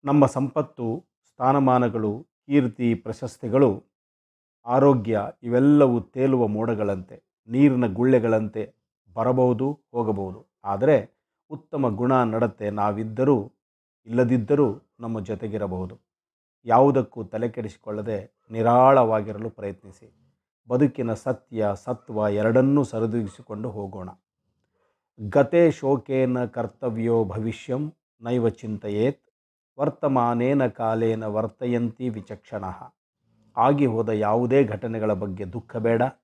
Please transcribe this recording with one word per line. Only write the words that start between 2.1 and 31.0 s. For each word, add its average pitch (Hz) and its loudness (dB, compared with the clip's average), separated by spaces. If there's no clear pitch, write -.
ಕೀರ್ತಿ, 123 0
ಪ್ರಶಸ್ತಿಗಳು, 113 -2
ಆರೋಗ್ಯ 120 2
ಇವೆಲ್ಲವೂ 131 4
ತೇಲುವ 131 0
ಮೋಡಗಳಂತೆ, 104 -4
ನೀರಿನ 123 2
ಗುಳ್ಳೆಗಳಂತೆ 113 0
ಬರಬಹುದು, 127 0
ಹೋಗಬಹುದು. 104 -6
ಆದರೆ 104 0
ಉತ್ತಮ 139 -6
ಗುಣ, 127 2
ನಡತೆ 110 -4
ನಾವಿದ್ದರೂ 107 -2
ಇಲ್ಲದಿದ್ದರೂ 120 0
ನಮ್ಮ 113 -8
ಜೊತೆಗಿರಬಹುದು. 98 -8
ಯಾವುದಕ್ಕೂ 123 4
ತಲೆ 110 -6
ಕೆಡಿಸಿಕೊಳ್ಳದೆ 107 -8
ನಿರಾಳವಾಗಿರಲು 113 4
ಪ್ರಯತ್ನಿಸಿ. - -16
ಬದುಕಿನ 123 0
ಸತ್ಯ, 113 -4
ಸತ್ವ 107 -4
ಎರಡನ್ನೂ 127 4
ಸರಿದೂಗಿಸಿಕೊಂಡು 110 -6
ಹೋಗೋಣ. 95 -12
ಗತೆ 143 4
ಶೋಕೇನ 131 -2
ಕರ್ತವ್ಯೋ 113 -2
ಭವಿಷ್ಯಂ 113 -6
ನೈವ 117 0
ಚಿಂತೆಯೇತ್ 107 -4
ವರ್ತಮಾನೇನ 131 0
ಕಾಲೇನ 113 -2